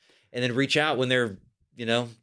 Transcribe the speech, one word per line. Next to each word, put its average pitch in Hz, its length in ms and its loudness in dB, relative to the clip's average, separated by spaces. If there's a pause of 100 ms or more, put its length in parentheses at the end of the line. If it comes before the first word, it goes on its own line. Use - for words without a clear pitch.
(340)
And 123 100 -2
then 123 100 0
reach 131 240 0
out 151 200 0
when 127 120 0
they're, 120 280 0 (380)
you 120 100 -10
know, 117 240 0 (140)